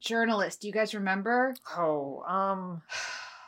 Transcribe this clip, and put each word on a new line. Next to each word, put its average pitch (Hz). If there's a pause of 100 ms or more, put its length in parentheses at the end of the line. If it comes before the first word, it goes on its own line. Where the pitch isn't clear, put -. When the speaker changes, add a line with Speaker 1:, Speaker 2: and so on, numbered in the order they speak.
Speaker 1:
journalist? 226
Do 208
you 202
guys 214
remember? 214 (220)
Speaker 2:
Oh, 151
um, 185
Speaker 1:
<sighs> - (560)